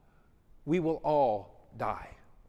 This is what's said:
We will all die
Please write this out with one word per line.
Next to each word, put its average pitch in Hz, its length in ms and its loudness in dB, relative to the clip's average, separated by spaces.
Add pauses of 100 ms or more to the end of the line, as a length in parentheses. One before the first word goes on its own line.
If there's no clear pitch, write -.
(640)
We 160 140 2
will 160 240 0
all 131 640 0 (100)
die 107 340 -6 (380)